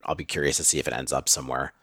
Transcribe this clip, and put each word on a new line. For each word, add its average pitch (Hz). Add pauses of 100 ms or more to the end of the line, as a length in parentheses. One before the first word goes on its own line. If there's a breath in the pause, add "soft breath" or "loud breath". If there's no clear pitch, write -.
I'll 78
be 80
curious 71
to 82
see 76
if -
it 62
ends 65
up 67
somewhere. 65